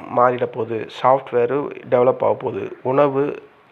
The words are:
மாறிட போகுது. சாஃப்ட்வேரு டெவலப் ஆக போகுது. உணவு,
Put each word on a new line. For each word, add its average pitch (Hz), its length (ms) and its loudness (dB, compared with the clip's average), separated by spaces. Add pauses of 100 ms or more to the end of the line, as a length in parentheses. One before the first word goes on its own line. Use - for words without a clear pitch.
(160)
மாறிட 123 280 4
போகுது. 113 420 -6 (160)
சாஃப்ட்வேரு 131 680 2 (200)
டெவலப் 123 340 4
ஆக 107 100 2
போகுது. 113 480 -6
உணவு, 139 600 0 (300)